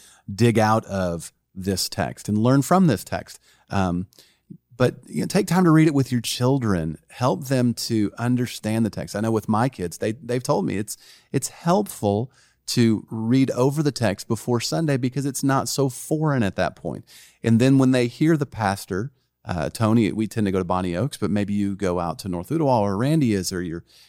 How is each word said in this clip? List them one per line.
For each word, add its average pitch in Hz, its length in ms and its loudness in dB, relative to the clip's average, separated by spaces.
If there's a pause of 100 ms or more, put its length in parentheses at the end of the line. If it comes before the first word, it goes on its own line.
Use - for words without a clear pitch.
(320)
dig 117 260 4
out 110 280 4
of 90 460 -4 (200)
this 95 360 -4
text - 400 -6
and 104 100 0
learn 127 240 4
from 185 240 4
this 117 180 2
text. - 360 -8 (300)
Um, 92 360 0 (680)
but, 123 200 2 (100)
you - 140 -6
know, 151 60 -2
take 190 200 0
time 180 180 2
to 165 60 6
read 160 180 6
it 147 60 0
with 135 160 0
your 123 100 0
children. 107 760 0 (140)
Help 135 380 -2
them 123 260 2
to 107 440 -2
understand 117 680 0
the 98 40 -2
text. - 240 -8
I 101 60 -4
know 110 120 -2
with 107 160 -2
my 110 200 2
kids, 90 300 -6
they, 110 140 -2
they've 123 300 -6
told 175 220 0
me 95 120 -2
it's, 107 200 -6 (340)
it's - 180 -2
helpful 131 840 -2 (340)
to 113 440 2
read 120 400 2
over 139 320 0
the 143 100 0
text 101 340 -2
before 117 340 -2
Sunday 156 360 0
because 131 300 -4
it's 139 180 -4
not 135 240 2
so 139 200 0
foreign 151 540 -2
at 95 140 -2
that 90 200 -2
point. - 280 -10 (380)
And 113 180 4
then 135 180 6
when 131 120 6
they 127 160 2
hear 156 300 2
the 143 100 -2
pastor, 101 640 -4 (320)
uh, 80 240 -2
Tony, 110 420 2
we 110 160 -2
tend 107 200 -2
to 95 40 0
go 92 80 0
to 92 60 0
Bonnie 90 320 -2
Oaks, 123 220 -4
but 92 120 -4
maybe 101 220 -2
you 101 240 -2
go 90 240 -2
out 85 200 -4
to - 80 -10
North 87 220 -8
Ottawa 139 300 2
or 101 160 0
Randy 131 380 2
is, 95 180 -2
or 90 80 -4
you're, 87 240 -8 (240)